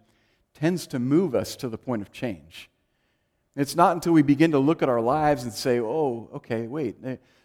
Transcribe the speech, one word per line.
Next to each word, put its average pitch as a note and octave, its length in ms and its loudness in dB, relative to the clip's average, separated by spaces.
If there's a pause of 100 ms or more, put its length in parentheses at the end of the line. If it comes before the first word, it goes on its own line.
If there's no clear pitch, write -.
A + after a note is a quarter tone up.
(540)
tends E3 340 -2
to C3+ 100 -6
move C#3 360 2
us - 220 -2
to C3 120 -8
the A2 100 -10
point A#2 240 -6
of - 80 -16
change. E2 600 -12 (840)
It's C#3 220 -4
not E3+ 180 4
until E3+ 180 0
we D#3 100 8
begin D3 300 4
to C#3 60 4
look D#3+ 240 2
at D#3+ 60 2
our A#2+ 120 2
lives C#3+ 420 0
and A#2 100 -8
say, A#2+ 280 0
"Oh, A#2+ 540 -4
okay, A#2 320 -6
wait, A#2+ 360 -8
there, B2+ 160 -8 (260)